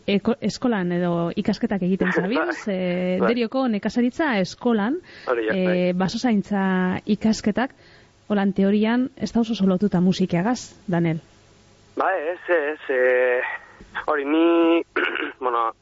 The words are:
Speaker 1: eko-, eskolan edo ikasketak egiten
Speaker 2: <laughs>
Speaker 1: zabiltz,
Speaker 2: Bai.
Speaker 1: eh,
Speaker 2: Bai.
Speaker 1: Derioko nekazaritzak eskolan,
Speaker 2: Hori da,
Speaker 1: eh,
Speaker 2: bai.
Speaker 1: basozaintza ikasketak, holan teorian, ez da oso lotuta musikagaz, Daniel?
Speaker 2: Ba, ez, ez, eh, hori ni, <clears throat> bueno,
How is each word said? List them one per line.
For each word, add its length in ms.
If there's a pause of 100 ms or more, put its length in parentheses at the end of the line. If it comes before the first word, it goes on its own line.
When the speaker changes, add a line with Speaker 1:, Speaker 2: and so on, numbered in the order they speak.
Speaker 1:
eko-, 340
eskolan 500
edo 440
ikasketak 480
egiten 280
Speaker 2:
<laughs> 40
Speaker 1:
zabiltz, 500
Speaker 2:
Bai. 100
Speaker 1:
eh, 440
Speaker 2:
Bai. 100
Speaker 1:
Derioko 380
nekazaritzak 760
eskolan, 560 (300)
Speaker 2:
Hori 200
da, 80
Speaker 1:
eh, 100
Speaker 2:
bai. 280
Speaker 1:
basozaintza 1120
ikasketak, 640 (560)
holan 260
teorian, 640
ez 140
da 100
oso 260
lotuta 340
musikagaz, 720 (140)
Daniel? 340 (760)
Speaker 2:
Ba, 220
ez, 220 (100)
ez, 300 (100)
eh, 520 (640)
hori 180
ni, 580 (120)
<clears throat> 440
bueno, 420